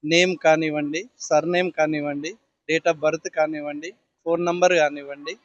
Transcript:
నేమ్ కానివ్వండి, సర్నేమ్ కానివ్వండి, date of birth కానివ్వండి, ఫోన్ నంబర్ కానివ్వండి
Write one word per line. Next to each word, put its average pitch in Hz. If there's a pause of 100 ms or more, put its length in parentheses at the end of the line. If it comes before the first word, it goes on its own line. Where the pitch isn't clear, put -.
నేమ్ 175
కానివ్వండి, 156 (180)
సర్నేమ్ 175
కానివ్వండి, 151 (380)
date 160
of 165
birth 156
కానివ్వండి, 156 (360)
ఫోన్ 170
నంబర్ 175
కానివ్వండి 143 (120)